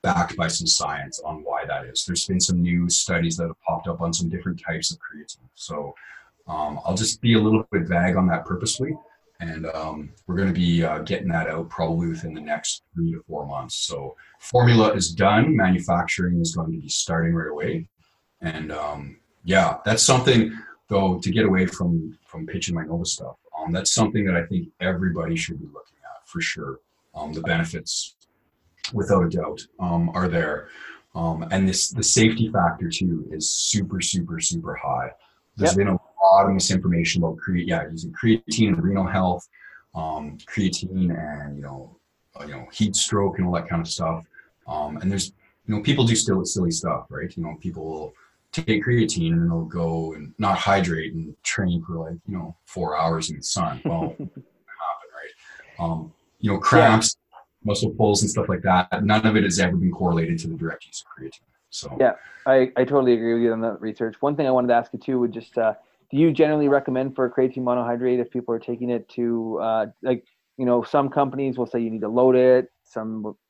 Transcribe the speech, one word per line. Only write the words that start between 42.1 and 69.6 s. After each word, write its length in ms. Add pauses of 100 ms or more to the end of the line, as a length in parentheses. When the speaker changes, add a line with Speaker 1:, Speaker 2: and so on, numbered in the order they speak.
Speaker 1:
uh, 100
you 80
know, 200
heat 240
stroke 420
and 80
all 60
that 160
kind 120
of 80
stuff. 360 (420)
Um, 300
and 140
there's, 220 (340)
you 80
know, 80
people 220
do 120
still 280
silly 260
stuff, 400
right? 260
You 80
know, 160
people 240
will 300 (380)
take 320
creatine 500
and 160
they'll 140
go 500
and 240
not 200
hydrate 540
and 300
train 420
for, 120
like, 300
you 100
know, 280
four 340
hours 320
in 60
the 60
sun. 420
Well, 320
Speaker 2:
<laughs> 20
Speaker 1:
it 0
happen, 960
right? 640
Um, 340 (280)
you 100
know, 60
Speaker 2:
Yeah. 60
Speaker 1:
cramps, 540 (460)
muscle 280
pulls 320
and 80
stuff 180
like 140
that. 420
None 220
of 100
it 80
has 140
ever 180
been 140
correlated 480
to 100
the 60
direct 320
use 180
of 180
creatine. 180 (280)
So 320
Speaker 2:
Yeah, 140 (320)
I, 300
I 80
totally 280
agree 220
with 80
you 100
on 80
that 220
research. 380
One 140
thing 120
I 40
wanted 180
to 60
ask 200
you 40
too 220
would 120
just, 260
uh, 160 (360)
do 60
you 160
generally 360
recommend 460
for 140
creatine 300
monohydrate 600
if 120
people 240
are 40
taking 300
it 220
to, 500